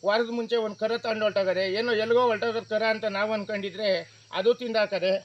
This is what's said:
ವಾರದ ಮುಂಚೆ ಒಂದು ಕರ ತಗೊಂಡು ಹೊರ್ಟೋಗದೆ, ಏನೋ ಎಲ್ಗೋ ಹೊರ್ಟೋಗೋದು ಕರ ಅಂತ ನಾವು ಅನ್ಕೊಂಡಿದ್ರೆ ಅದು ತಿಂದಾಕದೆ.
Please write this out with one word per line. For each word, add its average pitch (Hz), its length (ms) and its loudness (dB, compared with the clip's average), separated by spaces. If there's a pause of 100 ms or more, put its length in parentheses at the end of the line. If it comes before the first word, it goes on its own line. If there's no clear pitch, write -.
ವಾರದ 226 260 2
ಮುಂಚೆ 233 240 -4
ಒಂದು 220 200 -2
ಕರ 220 220 -2
ತಗೊಂಡು 220 280 -2
ಹೊರ್ಟೋಗದೆ, 190 480 0
ಏನೋ 233 200 0
ಎಲ್ಗೋ 226 280 2
ಹೊರ್ಟೋಗೋದು 226 480 0
ಕರ 214 200 0
ಅಂತ 220 160 -2
ನಾವು 208 280 -2
ಅನ್ಕೊಂಡಿದ್ರೆ 196 760 -2 (200)
ಅದು 226 220 2
ತಿಂದಾಕದೆ. 208 720 0